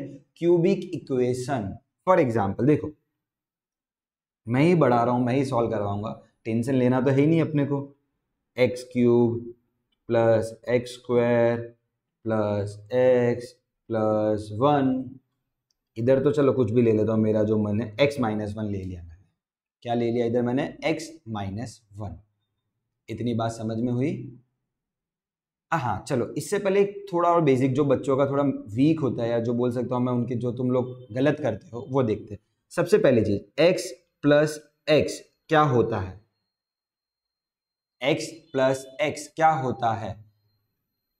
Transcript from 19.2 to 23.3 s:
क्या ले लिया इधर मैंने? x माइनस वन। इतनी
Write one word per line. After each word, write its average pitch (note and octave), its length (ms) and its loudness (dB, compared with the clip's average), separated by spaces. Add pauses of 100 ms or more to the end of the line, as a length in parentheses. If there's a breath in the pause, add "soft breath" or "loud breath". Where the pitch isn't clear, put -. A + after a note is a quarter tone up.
क्या A#2+ 120 -6
ले A#2 160 -2
लिया A#2+ 160 0
इधर A#2+ 160 0
मैंने? B2+ 340 -2 (100)
x D#3+ 160 -2 (260)
माइनस G#2+ 520 -10 (160)
वन। F#2 220 -12 (880)
इतनी A#2 260 -4